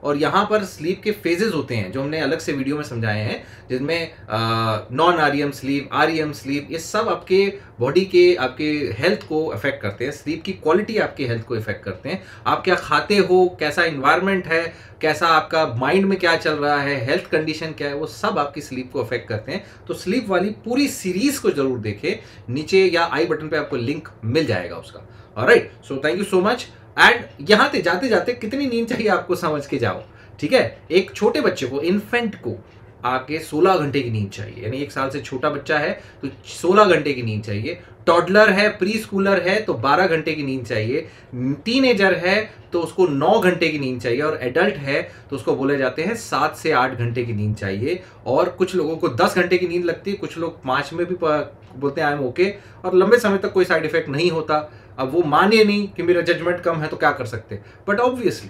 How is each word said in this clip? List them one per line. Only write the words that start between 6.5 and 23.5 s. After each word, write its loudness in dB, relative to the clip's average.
ये -6
सब -4
आपके 2
body 2
के, 6
आपके -2
health 0
को 0
affect -4
करते -6
हैं, -4
sleep -8
की -6
क्वालिटी 0
आपकी -2
health -4
को -6
अफेक्ट -6
करते -10
हैं। -8
आप 0
क्या 2
खाते 0
हो, 4
कैसा 0
environment 0
है, -2
कैसा 0
आपका 2
mind 2
में 0
क्या 4
चल 0
रहा 0
है, -2
health -2
condition -4
क्या -8
है, -6
वो -6
सब -4
आपकी -4
sleep -10
को -4
affect -6
करते -6
हैं। -8
तो -6
स्लीप -2
वाली 0
पूरी -2
series -2
को 0
जरूर -2
देखें, -6
नीचे 2
या 2
आई 2
button -2
पे -2